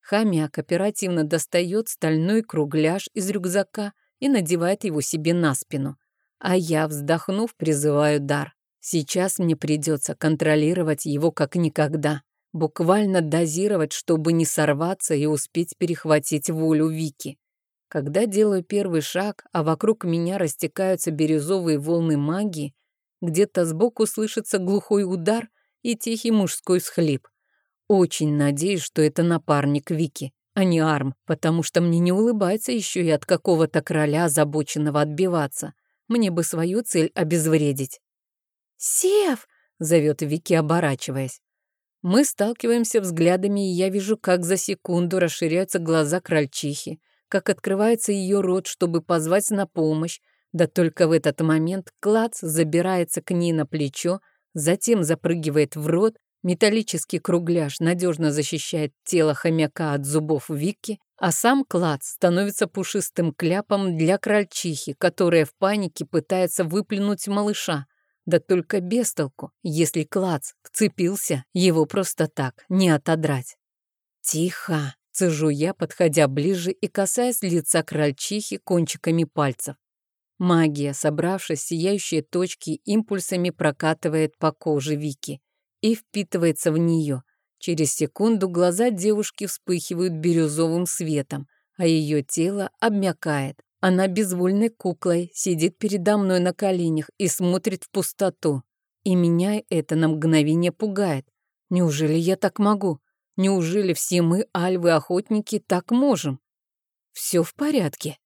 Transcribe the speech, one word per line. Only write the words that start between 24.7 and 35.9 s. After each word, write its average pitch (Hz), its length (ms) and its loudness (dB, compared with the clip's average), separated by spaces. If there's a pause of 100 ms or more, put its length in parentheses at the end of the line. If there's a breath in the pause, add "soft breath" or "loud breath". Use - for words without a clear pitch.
удар 190 440 -2 (340)
и 233 140 -2
тихий 226 340 -4
мужской 185 500 0
всхлип. 151 460 -2 (640)
Очень 160 480 2
надеюсь, 147 460 0
что - 180 -4
это 151 220 2
напарник 147 680 0
Вики, 156 420 -4 (200)
а 196 120 2
не 170 160 4
Арм, 143 340 0 (100)
потому 165 380 0
что - 180 0
мне 170 180 2
не 175 140 4
улыбается 214 600 0
еще 202 280 -4
и 170 80 2
от 151 160 2
какого-то 165 560 2
короля 151 460 0
озабоченного 147 760 0
отбиваться. 151 720 -2 (360)